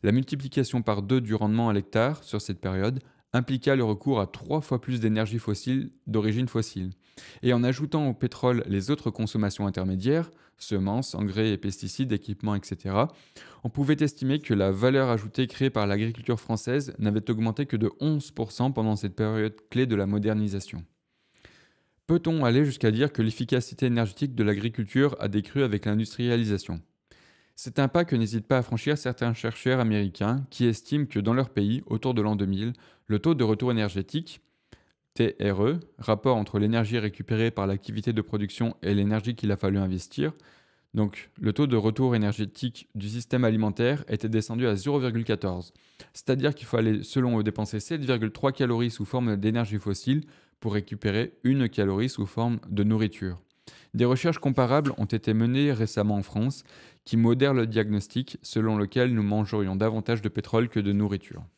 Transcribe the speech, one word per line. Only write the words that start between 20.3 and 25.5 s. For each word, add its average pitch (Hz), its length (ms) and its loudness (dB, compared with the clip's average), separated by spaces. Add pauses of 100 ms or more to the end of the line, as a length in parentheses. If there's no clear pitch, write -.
Peut-on 165 380 2
aller 120 200 6
jusqu'à 123 260 2
dire 131 200 2
que - 100 -2
l'efficacité 123 680 0
énergétique 117 480 0
de 117 80 2
l'agriculture 113 760 0
a - 80 -4
décru 104 360 0